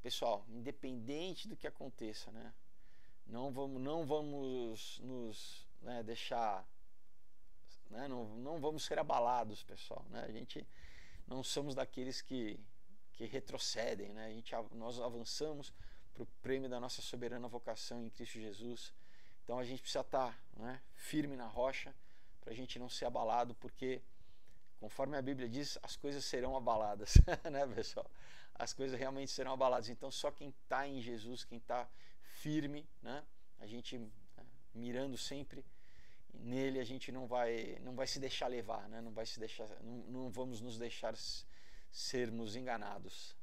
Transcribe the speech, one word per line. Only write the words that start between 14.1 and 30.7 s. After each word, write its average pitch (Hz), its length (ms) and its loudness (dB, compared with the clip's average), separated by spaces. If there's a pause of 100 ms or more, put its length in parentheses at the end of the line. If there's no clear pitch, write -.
né? 110 140 -4
A 110 40 -2
gente 113 240 -4
av-, 117 200 0
nós 117 260 -2
avançamos 127 720 -2 (420)
pro 120 120 -4 (160)
prêmio 131 260 2
da 123 120 0
nossa 123 220 -2
soberana 120 460 -2
vocação 120 540 -2
em 113 80 -2
Cristo 117 300 -4
Jesus. 110 520 -2 (520)
Então 120 140 0
a 127 60 2
gente 127 180 -2
precisa 135 200 2
tá, 127 340 4 (200)
né, 123 240 -2 (140)
firme 143 420 2
na 120 100 -4
rocha 127 480 2 (460)
pra - 140 -4
gente 127 240 -2
não 123 100 -2
ser - 160 -2
abalado, 120 520 4
porque, 127 440 -2 (800)
conforme 135 360 -2
a 135 60 2
Bíblia 127 260 0
diz, 139 340 -2
as - 140 -4
coisas 143 280 -2
serão 131 320 2
abaladas, 107 580 2 (180)
<laughs> 156 180 0
né, 139 160 2
pessoal? - 440 -2 (440)
As - 180 -2
coisas 135 260 0
realmente 135 320 -2
serão 131 220 0
abaladas. 123 360 6
Então 131 220 -2
só - 200 0
quem 143 240 -4 (140)
tá 135 180 2